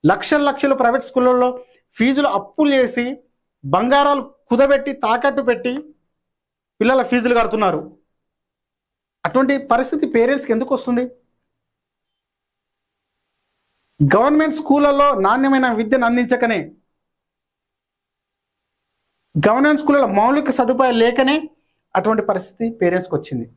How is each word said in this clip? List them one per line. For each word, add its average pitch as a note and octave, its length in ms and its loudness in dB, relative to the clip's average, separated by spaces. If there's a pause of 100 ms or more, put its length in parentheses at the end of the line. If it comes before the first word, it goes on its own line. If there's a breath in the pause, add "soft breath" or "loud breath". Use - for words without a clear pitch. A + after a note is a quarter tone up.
లక్షల G3+ 340 2
లక్షలు C#4+ 340 0
ప్రైవేట్ B3+ 300 0
స్కూళ్ళల్లో B3 600 0 (280 loud breath)
ఫీజులు C4+ 340 0
అప్పులు C4+ 480 0
చేసి, B3 420 -2 (480)
బంగారాలు C4 680 0 (120)
కుదబెట్టి, C#4 460 0
తాకట్టు C4+ 500 -2
పెట్టి B3 520 -6 (840)
పిల్లల B3+ 220 2
ఫీజులు A#3+ 380 0
కడుతున్నారు. G3 520 -2 (1300)
అటువంటి C4+ 420 0
పరిస్థితి C4 400 -2
పేరెంట్స్కి B3 460 0
ఎందుకు B3 220 -2
వస్తుంది? B3 300 -4 (3000)
గవర్నమెంట్ D4+ 380 2
స్కూళ్ళల్లో C#4+ 680 2
నాణ్యమైన B3+ 520 2
విద్యను A#3 340 0
అందించకనే, A#3+ 680 0 (2750)
గవర్నమెంట్ C#4+ 320 2
స్కూళ్ళలో C#4+ 260 2
మౌలిక B3+ 440 0
సదుపాయాలు B3+ 460 0
లేకనే C4 540 0 (460)
అటువంటి G#3+ 260 0
పరిస్థితి G#3+ 560 -6
పేరెంట్స్కి F3+ 360 -2
వచ్చింది. B2+ 420 -8